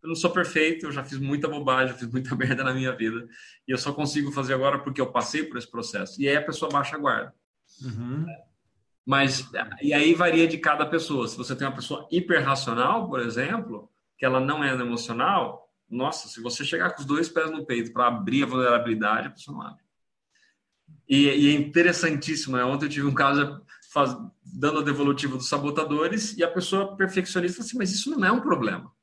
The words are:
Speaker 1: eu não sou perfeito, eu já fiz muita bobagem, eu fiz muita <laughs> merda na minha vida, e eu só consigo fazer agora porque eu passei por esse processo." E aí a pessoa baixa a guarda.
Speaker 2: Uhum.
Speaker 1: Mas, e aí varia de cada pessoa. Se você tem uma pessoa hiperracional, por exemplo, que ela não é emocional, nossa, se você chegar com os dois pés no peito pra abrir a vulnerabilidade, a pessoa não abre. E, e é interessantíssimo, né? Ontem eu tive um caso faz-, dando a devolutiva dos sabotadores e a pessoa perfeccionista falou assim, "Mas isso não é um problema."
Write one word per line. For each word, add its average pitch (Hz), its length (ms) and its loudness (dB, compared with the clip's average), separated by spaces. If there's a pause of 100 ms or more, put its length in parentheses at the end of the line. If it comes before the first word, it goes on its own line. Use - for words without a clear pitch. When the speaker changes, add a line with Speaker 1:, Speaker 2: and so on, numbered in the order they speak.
Speaker 1:
eu 160 80 -10
não 165 60 -2
sou 175 160 0
perfeito, 160 560 0
eu 143 40 -6
já 139 100 -6
fiz 135 160 -10
muita 143 300 -2
bobagem, 131 460 0
eu - 60 -14
fiz 117 120 -8
muita 127 240 -4
<laughs> - 0 -
merda 123 260 0
na 131 120 0
minha 131 200 -2
vida, 113 320 -4 (400)
e 131 60 -4
eu 127 60 0
só 143 160 -4
consigo 143 400 -2
fazer 135 200 -2
agora 139 260 2
porque 139 200 -6
eu 127 140 0
passei 135 320 -2
por 127 120 -10
esse - 140 -12
processo." 113 500 -8
E 139 60 2
aí 139 80 4
a 147 80 2
pessoa 147 260 -4
baixa 143 280 -2
a - 20 -8
guarda. 123 340 0 (480)
Speaker 2:
Uhum. 127 440 -6 (800)
Speaker 1:
Mas, 135 400 0 (360)
e 147 120 0
aí 151 200 6
varia 165 340 6
de 160 100 -2
cada 151 280 2
pessoa. 151 420 -2
Se - 100 -8
você 127 180 -8
tem 139 120 -4
uma 131 80 -6
pessoa - 340 -10
hiperracional, 147 1000 2
por 131 100 -2
exemplo, 120 720 -4 (260)
que 135 80 -2
ela 131 140 4
não 143 240 0
é 135 100 2
emocional, 123 960 -2 (200)
nossa, 131 380 -4
se 113 140 -14
você 120 240 -6
chegar 175 280 0
com - 80 -12
os 139 40 -8
dois 156 240 0
pés 160 220 -2
no 151 140 -8
peito 117 280 -4
pra 123 140 4
abrir 120 360 2
a 123 40 0
vulnerabilidade, 117 800 2
a - 40 -12
pessoa 143 260 -16
não - 100 -12
abre. - 160 -18 (1200)
E, 139 220 6
e 143 200 6
é 147 40 6
interessantíssimo, 151 1040 2
né? 123 60 2
Ontem 139 220 0
eu 143 40 -2
tive 143 180 0
um 135 60 2
caso 143 480 2 (300)
faz-, 135 260 2 (260)
dando 147 360 0
a 151 40 -2
devolutiva 139 540 0
dos 131 120 -6
sabotadores 151 880 -2
e 170 60 4
a 170 80 2
pessoa 196 440 -2
perfeccionista 185 640 0
falou 233 100 -8
assim, 247 100 -6
"Mas 190 140 0
isso 208 200 -2
não 233 160 2
é 202 40 6
um 247 100 2
problema." 113 500 -2 (120)